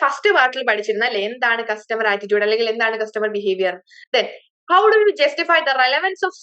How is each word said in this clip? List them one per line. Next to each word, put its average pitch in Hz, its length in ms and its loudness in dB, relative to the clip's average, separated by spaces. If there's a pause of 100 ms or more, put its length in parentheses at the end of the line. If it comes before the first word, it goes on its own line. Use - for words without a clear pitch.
ഫസ്റ്റ് 302 360 0
പാർട്ടിൽ 262 320 2
പഠിച്ചിരുന്ന 214 400 -2
അല്ലേ 208 200 -4
എന്താണ് 233 400 -2
കസ്റ്റമർ 214 420 -4
ആറ്റിറ്റ്യൂഡ് 208 360 0
അല്ലെങ്കിൽ 226 260 0
എന്താണ് 226 300 -2
കസ്റ്റമർ 214 340 -4
ബിഹേവിയർ? 190 400 -2 (380)
Then 220 120 2 (440)
how 370 100 6 (100)
do 440 120 4
you 415 180 2
justify 320 380 2 (100)
the 269 140 0
relevance 330 440 -2
of - 160 -4